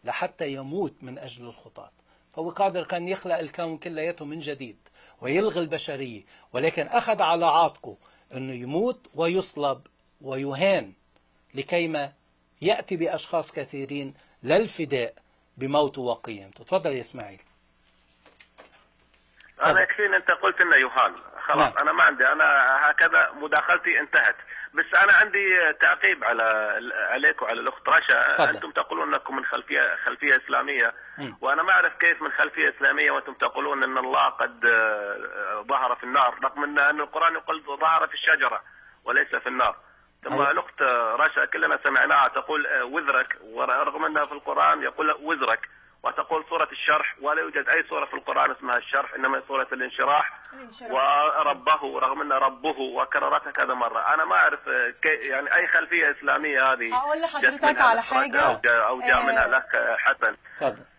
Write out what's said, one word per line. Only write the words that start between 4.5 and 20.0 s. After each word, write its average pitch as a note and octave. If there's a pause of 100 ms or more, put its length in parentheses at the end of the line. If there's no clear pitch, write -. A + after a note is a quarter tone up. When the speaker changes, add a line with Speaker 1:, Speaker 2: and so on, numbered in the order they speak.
Speaker 1:
ويلغي F3
البشرية، C#3 (300)
ولكن D3
أخذ G3
على E3+
عاتقه D3+ (380)
أنه C3
يموت D3+
ويصلب D3+ (340)
ويهان C#3 (600)
لكيما D3+ (500)
يأتي F#3+
بأشخاص E3
كثيرين C#3 (280)
للفداء C#3+ (420)
بموته C#3
وقيامته. A2
تفضل E3+
يا C3
إسماعيل. G#2 (2250)
Speaker 2:
أنا D#3
Speaker 1:
تفضل. F#3+
Speaker 2:
يكفيني G3